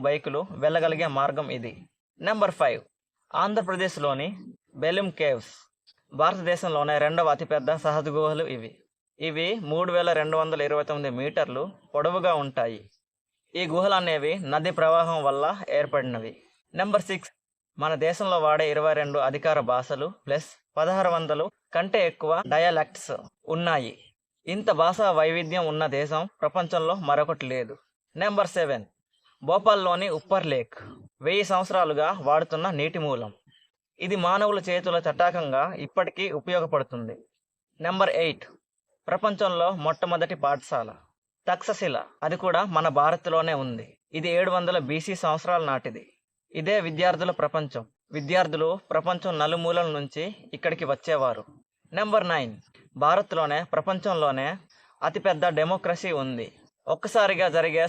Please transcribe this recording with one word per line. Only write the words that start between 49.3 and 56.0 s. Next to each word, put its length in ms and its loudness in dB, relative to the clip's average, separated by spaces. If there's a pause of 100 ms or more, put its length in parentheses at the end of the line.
నలుమూలల 520 0
నుంచి 300 -6 (320)
ఇక్కడికి 340 -2
వచ్చేవారు. 540 -2 (540)
నెంబర్ 340 2
నైన్, 200 -4 (520)
భారత్లోనే 540 2 (140)
ప్రపంచంలోనే 760 0 (600)
అతిపెద్ద 380 0 (140)
డెమోక్రసీ 520 -2 (100)